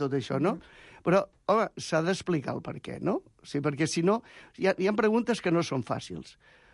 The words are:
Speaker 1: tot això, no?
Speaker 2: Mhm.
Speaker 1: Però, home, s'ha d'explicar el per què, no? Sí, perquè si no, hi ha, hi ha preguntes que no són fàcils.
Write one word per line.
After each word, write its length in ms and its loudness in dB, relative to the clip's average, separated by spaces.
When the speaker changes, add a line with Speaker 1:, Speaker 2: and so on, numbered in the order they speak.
Speaker 1:
tot 160 0
això, 240 -2
no? 160 2
Speaker 2:
Mhm. 260 -20
Speaker 1:
Però, 160 4
home, 320 2
s'ha 260 -2
d'explicar 540 -2
el 80 -8
per 160 -10
què, 180 -10
no? 220 0
Sí, 180 -4
perquè 260 0
si 160 -2
no, 200 4
hi 100 -2
ha, 80 4
hi 140 0
ha 80 2
preguntes 420 2
que 140 0
no 100 4
són 220 -4
fàcils. 480 -8